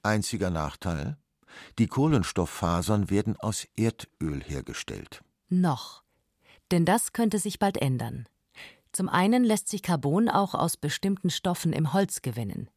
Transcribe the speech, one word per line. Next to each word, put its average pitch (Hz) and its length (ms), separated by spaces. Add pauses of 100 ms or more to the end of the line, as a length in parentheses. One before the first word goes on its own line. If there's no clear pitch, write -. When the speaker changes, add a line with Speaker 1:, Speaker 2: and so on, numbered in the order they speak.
Speaker 1:
Einziger 104 480
Nachteil: 82 640 (640)
Die 113 80
Kohlenstofffasern 95 1200
werden 101 300
aus - 360
Erdöl 80 680
hergestellt. - 800 (260)
Speaker 2:
Noch. 180 540 (680)
Denn 170 140
das 202 300
könnte 220 240
sich 190 200
bald 196 200
ändern. 123 500 (640)
Zum 190 160
einen 220 340
lässt 220 260
sich 202 140
Carbon 175 460
auch 196 260
aus - 220
bestimmten 185 540
Stoffen 175 420
im 151 220
Holz 196 260
gewinnen. 110 560